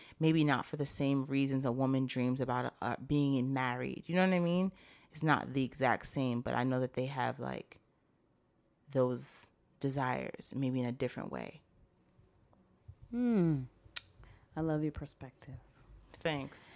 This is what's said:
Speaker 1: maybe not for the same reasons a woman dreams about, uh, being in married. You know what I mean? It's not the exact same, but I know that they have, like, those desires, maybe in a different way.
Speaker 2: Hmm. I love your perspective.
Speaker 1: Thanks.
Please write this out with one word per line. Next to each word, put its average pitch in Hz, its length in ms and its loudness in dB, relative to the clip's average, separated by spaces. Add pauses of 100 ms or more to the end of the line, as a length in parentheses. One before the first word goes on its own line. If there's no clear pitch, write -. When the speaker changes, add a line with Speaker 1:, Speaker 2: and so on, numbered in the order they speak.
(200)
Speaker 1:
maybe 160 240 6
not 139 220 2
for - 100 -10
the 147 100 -2
same 139 380 2
reasons 135 400 0
a 123 80 2
woman 131 340 2
dreams 127 340 0
about, 123 400 -2
uh, 120 140 0 (140)
being 143 260 4
in 131 180 2
married. 127 540 -2
You 170 100 -2
know 185 100 6
what 185 80 4
I 175 60 4
mean? 180 300 2 (400)
It's 156 140 -4
not 143 300 2
the 135 100 2
exact 123 420 0
same, 123 360 0
but 123 120 -2
I 120 80 2
know 127 180 2
that 127 140 -4
they 127 120 -2
have, 123 340 -2
like, - 400 -10 (1120)
those 127 560 -2 (320)
desires, 131 760 -4
maybe 131 240 0
in 123 60 0
a 120 60 -2
different - 400 -6
way. - 280 -10 (1500)
Speaker 2:
Hmm. 208 500 4 (960)
I 156 40 -4
love 156 220 -2
your 156 100 -2
perspective. - 640 -14 (680)
Speaker 1:
Thanks. - 560 -6